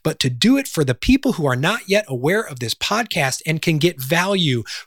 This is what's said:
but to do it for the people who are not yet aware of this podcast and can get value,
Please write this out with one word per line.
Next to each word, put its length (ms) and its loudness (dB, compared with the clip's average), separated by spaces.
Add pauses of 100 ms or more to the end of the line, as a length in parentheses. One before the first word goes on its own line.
but 200 -2
to 100 0
do 260 4
it 100 -4
for 160 -2
the 120 2
people 380 2
who 120 -2
are 100 2
not 320 -2
yet 200 2
aware 340 0
of 180 -12
this 140 -4
podcast 720 -2
and 160 -2
can 160 2
get 240 0
value, 640 0 (240)